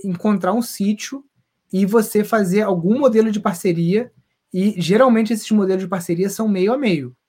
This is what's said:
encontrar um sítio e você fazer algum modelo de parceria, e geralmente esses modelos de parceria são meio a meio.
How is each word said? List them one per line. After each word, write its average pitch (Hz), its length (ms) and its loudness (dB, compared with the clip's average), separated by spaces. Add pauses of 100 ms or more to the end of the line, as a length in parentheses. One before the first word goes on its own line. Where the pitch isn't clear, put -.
encontrar 185 480 0
um 240 80 0
sítio 214 640 -6 (480)
e 190 140 2
você 214 360 2
fazer 208 380 0
algum 196 380 0
modelo 220 320 4
de 208 80 -4
parceria, 180 720 -2 (420)
e 190 260 0
geralmente 220 540 4
esses 220 160 -6
modelos 190 340 2
de 185 60 -8
parceria 180 400 -4
são 220 180 -4
meio 196 240 2
a 262 60 0
meio. 160 400 -2 (120)